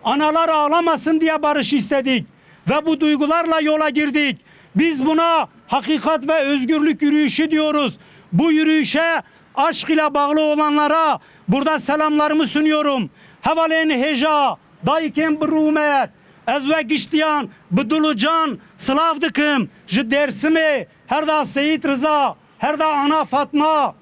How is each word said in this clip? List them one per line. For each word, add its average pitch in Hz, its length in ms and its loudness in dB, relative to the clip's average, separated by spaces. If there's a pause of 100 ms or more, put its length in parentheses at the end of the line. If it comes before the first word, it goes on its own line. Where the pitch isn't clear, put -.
Analar 302 460 0
ağlamasın 320 720 0
diye 311 200 0
barış 294 320 0
istedik. 254 540 -2 (420)
Ve 302 160 0
bu 311 160 0
duygularla 320 600 0
yola 302 280 0
girdik. 285 480 -2 (380)
Biz 277 300 0
buna 320 420 2 (200)
hakikat 269 600 -2
ve 311 60 0
özgürlük 294 680 0
yürüyüşü 302 500 0
diyoruz. 302 460 0 (340)
Bu 311 200 2
yürüyüşe 311 680 0 (340)
aşk 302 340 -2
ile 302 240 2
bağlı 285 280 2
olanlara 302 800 2 (280)
burada 285 320 0
selamlarımı 302 680 0
sunuyorum. 302 640 0 (320)
Hevalên 320 480 0
hêja, 285 680 0 (280)
dayikên 311 560 -2
bi 311 40 -2
Rûmer, 302 640 0 (380)
ez 269 220 -2
ve 311 120 2
giştiyan, 302 680 -2 (220)
bi 214 180 0
dil 311 140 0
û 302 140 0
can 302 420 -2 (180)
silav 302 440 0
dikim. 294 480 0 (180)
Ji 208 140 -2
Dêrsimê, 277 840 0 (220)
her 302 200 -2
da 302 180 0
Seyit 302 400 -2
Rıza, 277 500 0 (220)
her 294 220 -2
da 311 80 0
Ana 294 380 0
Fatma 285 760 0